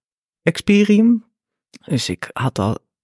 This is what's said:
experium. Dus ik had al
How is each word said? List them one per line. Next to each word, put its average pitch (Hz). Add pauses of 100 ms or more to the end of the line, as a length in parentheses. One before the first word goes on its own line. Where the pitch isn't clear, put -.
(420)
experium. 208 (600)
Dus -
ik -
had -
al 104 (260)